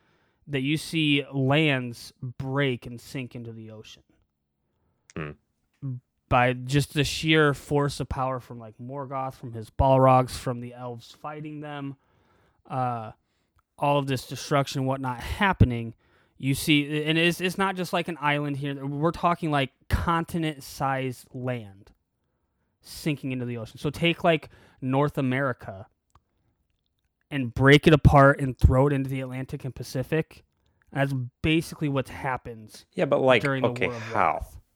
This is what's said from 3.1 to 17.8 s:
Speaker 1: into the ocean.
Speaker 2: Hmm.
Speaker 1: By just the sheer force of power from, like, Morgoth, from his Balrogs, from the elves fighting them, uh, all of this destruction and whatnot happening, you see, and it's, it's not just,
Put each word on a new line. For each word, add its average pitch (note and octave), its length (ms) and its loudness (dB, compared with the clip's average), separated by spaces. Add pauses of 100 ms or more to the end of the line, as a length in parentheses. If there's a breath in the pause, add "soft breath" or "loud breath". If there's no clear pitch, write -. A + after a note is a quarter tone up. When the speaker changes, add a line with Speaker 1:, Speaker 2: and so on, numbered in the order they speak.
Speaker 1:
into A#2 180 -14
the A2 180 -18
ocean. G#2+ 320 -20 (1120)
Speaker 2:
Hmm. D2+ 140 -8 (1000)
Speaker 1:
By B2 240 4
just B2+ 420 -2
the D3 100 0
sheer D#3 500 2
force C#3+ 440 -2
of C#3 100 -8
power C3 300 -4
from, A#2+ 220 -18
like, A2 180 -18
Morgoth, C3 560 -10
from B2 180 -14
his A2 180 -12
Balrogs, C3 600 6
from A#2+ 300 -6
the A#2+ 140 -14
elves A#2+ 460 -14
fighting D3+ 400 -12
them, C#3+ 360 -10 (720)
uh, A#2+ 420 -6 (680)
all C#3+ 220 2
of C#3 80 -2
this C3+ 220 -2
destruction C#3 520 -2
and C3 60 -2
whatnot C3 320 -4
happening, A#2+ 760 0 (440)
you C3+ 160 0
see, D3+ 500 2
and D#3+ 140 0
it's, E3+ 220 2
it's F3+ 180 -4
not G3 160 0
just, F3+ 180 -6